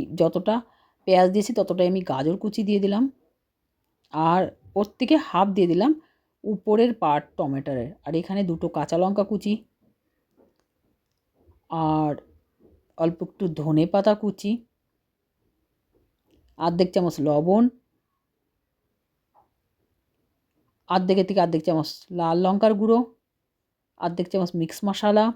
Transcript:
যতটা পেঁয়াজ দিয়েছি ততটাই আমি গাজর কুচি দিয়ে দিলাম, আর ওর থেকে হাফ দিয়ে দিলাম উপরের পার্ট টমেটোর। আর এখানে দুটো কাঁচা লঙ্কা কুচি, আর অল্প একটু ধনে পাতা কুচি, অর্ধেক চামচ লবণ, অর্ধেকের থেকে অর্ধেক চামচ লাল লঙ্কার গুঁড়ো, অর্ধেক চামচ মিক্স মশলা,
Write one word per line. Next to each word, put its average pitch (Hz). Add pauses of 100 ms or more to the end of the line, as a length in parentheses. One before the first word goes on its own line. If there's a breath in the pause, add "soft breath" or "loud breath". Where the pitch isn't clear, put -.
(140)
যতটা 180 (520 soft breath)
পেঁয়াজ 185
দিয়েছি 208
ততটাই 180
আমি 190
গাজর 151
কুচি 214
দিয়ে 202
দিলাম, 202 (1080)
আর 165 (320)
ওর 208 (120)
থেকে 285
হাফ 202
দিয়ে 180
দিলাম 202 (540 loud breath)
উপরের 214
পার্ট 147 (120)
টমেটোর। 139 (260)
আর 147
এখানে 190 (100)
দুটো 165
কাঁচা 165
লঙ্কা 196
কুচি, 208 (2250)
আর 156 (840)
অল্প 165
একটু 185 (160)
ধনে 156
পাতা 202
কুচি, 208 (2000)
অর্ধেক 170
চামচ 180
লবণ, 160 (3250)
অর্ধেকের 185
থেকে 196
অর্ধেক 165
চামচ 160 (220)
লাল 170
লঙ্কার 202
গুঁড়ো, 220 (1000)
অর্ধেক 175
চামচ 180
মিক্স 165
মশলা, 208